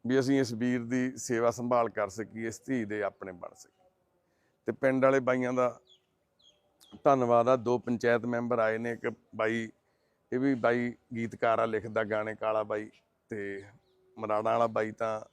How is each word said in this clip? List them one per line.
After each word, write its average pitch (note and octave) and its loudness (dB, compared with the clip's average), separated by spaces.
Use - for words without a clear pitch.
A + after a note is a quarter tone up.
ਵੀ C3 4
ਅਸੀਂ C3+ 4
ਇਸ A#2+ 0
ਵੀਰ B2 -2
ਦੀ B2+ -2
ਸੇਵਾ A#2 0
ਸੰਭਾਲ A#2+ 0
ਕਰ G#2 -2
ਸਕੀਏ, G#2+ -10
ਇਸ A2+ -8
ਧੀ B2+ -4
ਦੇ G#2 -4
ਆਪਣੇ G2 -8
ਬਣ F2 -16
ਸਕੀਏ। - -20
ਤੇ B2 -2
ਪਿੰਡ C3 2
ਵਾਲੇ C3+ 6
ਬਾਈਆਂ B2+ 0
ਦਾ B2 0
ਧੰਨਵਾਦ A#2+ 6
ਆ, C3 6
ਦੋ B2 0
ਪੰਚਾਇਤ A#2+ 0
ਮੈਂਬਰ A#2+ -2
ਆਏ A2 2
ਨੇ, A#2 -4
ਇੱਕ A#2 -4
ਬਾਈ, A2 -2
ਇਹ B2+ -2
ਵੀ C#3 2
ਬਾਈ A#2+ 0
ਗੀਤਕਾਰ A2+ 0
ਆ, A#2 2
ਲਿਖਦਾ A2 -2
ਗਾਣੇ, G#2+ -4
ਕਾਲਾ A2 -2
ਬਾਈ, G#2+ -6
ਤੇ G2 -8
ਮਰਾੜਾਂ G#2+ -2
ਵਾਲਾ A#2 2
ਬਾਈ A2 -2
ਤਾਂ A2 -6